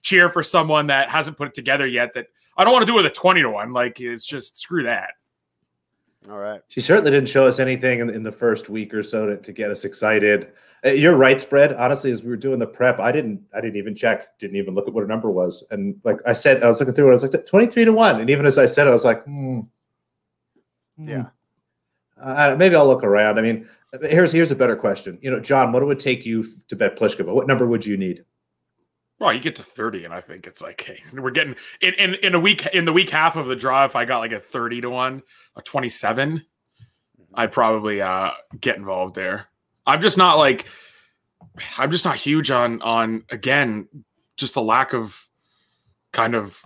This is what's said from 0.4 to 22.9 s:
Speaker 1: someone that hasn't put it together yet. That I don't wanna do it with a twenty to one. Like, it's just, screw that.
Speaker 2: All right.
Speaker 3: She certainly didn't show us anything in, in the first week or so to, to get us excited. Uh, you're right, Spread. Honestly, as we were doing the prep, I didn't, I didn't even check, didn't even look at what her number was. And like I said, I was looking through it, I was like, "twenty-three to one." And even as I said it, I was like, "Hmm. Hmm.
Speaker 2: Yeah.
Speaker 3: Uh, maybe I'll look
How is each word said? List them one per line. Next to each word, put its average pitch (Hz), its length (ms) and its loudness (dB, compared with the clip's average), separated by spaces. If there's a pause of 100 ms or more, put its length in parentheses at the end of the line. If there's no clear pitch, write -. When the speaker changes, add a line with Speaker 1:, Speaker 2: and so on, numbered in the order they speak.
Speaker 1:
someone 156 420 0
that 139 240 0
hasn't 156 260 -4
put 143 120 -8
it - 60 -18
together 135 320 -2
yet. 120 280 -2
That 120 140 -10 (280)
I 180 80 2
don't 233 80 6
wanna 240 140 4
do 233 60 -2
it 214 100 4
with 156 40 2
a 139 40 0
twenty 180 320 2
to 120 80 0
one. 107 220 -8
Like, 123 280 -4
it's 120 240 -10
just, - 340 -12
screw 165 260 -6
that. 95 260 -4 (1160)
Speaker 2:
All 104 100 -16
right. 101 300 -10
Speaker 3:
She 127 140 -8
certainly 165 280 4
didn't 135 200 2
show 135 160 4
us 123 120 2
anything 127 420 -2
in, 117 100 -4
in 110 120 -8
the 110 80 -8
first 110 380 -4
week 107 240 -10
or 107 100 -4
so 110 240 -4
to, 104 120 -4
to 104 140 -20
get 104 180 -6
us 101 160 -8
excited. 104 680 0 (320)
Uh, 135 60 4
you're 147 260 6
right, 135 240 6
Spread. 143 320 4
Honestly, 131 380 -2
as 113 120 -6
we 120 60 -10
were 120 80 -6
doing 131 220 -4
the 113 80 -2
prep, 123 340 0
I 117 100 0
didn't, 120 300 -4 (140)
I 110 80 -6
didn't 107 140 -8
even 101 180 -8
check, - 440 -4
didn't 98 180 -10
even 95 180 -6
look 98 120 -4
at - 60 -8
what 110 80 -4
her 101 60 -4
number 110 240 -4
was. 90 400 -4
And 101 340 -8
like 107 220 -2
I 120 80 2
said, 131 280 2
I 120 40 4
was 113 120 4
looking 127 160 0
through 143 120 4
it, 127 40 8
I - 20 10
was 123 120 6
like, - 220 -4
"twenty-three 226 400 4
to 220 60 6
one." 202 280 4
And 117 80 -4
even 147 160 2
as 139 140 4
I 131 80 6
said 143 200 4
it, 135 40 6
I - 20 6
was 120 120 4
like, 117 200 2
"Hmm. 135 360 -8 (1400)
Hmm. 151 100 -16
Speaker 2:
Yeah. 131 160 -8 (960)
Speaker 3:
Uh, 139 380 2
maybe 180 180 6
I'll 147 100 8
look 127 160 4